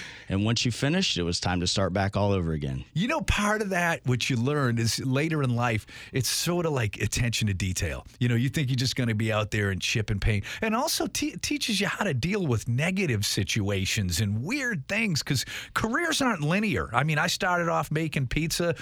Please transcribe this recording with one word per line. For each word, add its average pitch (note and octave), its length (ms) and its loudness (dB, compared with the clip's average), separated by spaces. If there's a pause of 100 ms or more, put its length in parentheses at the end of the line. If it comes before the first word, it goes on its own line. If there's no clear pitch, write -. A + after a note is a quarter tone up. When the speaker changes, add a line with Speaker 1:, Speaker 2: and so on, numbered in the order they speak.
(280)
Speaker 1:
and G2 160 0
once A#2 220 2
you A#2+ 60 2
finished, E3+ 460 0
it F2 60 -2
was F2 160 0
time F2+ 200 0
to F2 80 0
start F#2+ 260 0
back G2 240 0
all G2+ 140 2
over E2+ 220 0
again. C#2+ 300 -4 (100)
Speaker 2:
You F#3+ 140 0
know, D4+ 140 -2
part G#3 400 0
of G3+ 80 -2
that, F3 380 0
what B2 200 0
you C3 100 0
learn B2 420 0
is A2+ 260 0
later C#3 380 0
in B2 120 2
life, A#2 300 0 (280)
it's B2+ 140 0
sort F3 380 0
of D#3 80 0
like A#2 260 -2
attention A2+ 460 0
to G2 80 2
detail. F#2 540 -2 (120)
You B2 100 2
know, A#2+ 40 4
you A#2+ 160 2
think C#3+ 200 0
you're C3+ 60 2
just C3+ 200 0
gonna A#2 180 0
be A2 180 0
out G#2+ 200 0
there G#2 180 2
and F#2 100 -2
chip - 300 -2
and G2+ 100 0
paint. G#2 240 2 (200)
And A3 120 0
also C#4 300 0
te-, D4 320 -4
teaches B3+ 420 -2
you G3 60 0
how F#3+ 200 0
to D#3 100 2
deal F3+ 320 0
with A#2 200 2
negative C#3+ 560 2
situations G2 960 0
and G#2+ 240 2
weird A#3+ 440 -2
things, G3+ 340 0
'cause - 240 -2 (300)
careers D4+ 480 0
aren't G#3+ 180 2
linear. E3 500 2
I B2 120 2
mean, D3+ 160 2
I E3+ 80 2
started F3 420 2
off D#3+ 220 0
making D#3 340 0
pizza. D#3+ 560 0